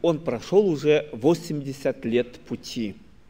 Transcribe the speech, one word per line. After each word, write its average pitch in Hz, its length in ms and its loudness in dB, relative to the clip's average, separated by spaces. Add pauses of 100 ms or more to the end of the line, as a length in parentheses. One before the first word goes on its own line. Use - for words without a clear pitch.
он 165 180 2
прошел 165 480 2
уже 151 440 2
восемьдесят 139 920 -2
лет 120 360 -2
пути. 110 560 -8 (340)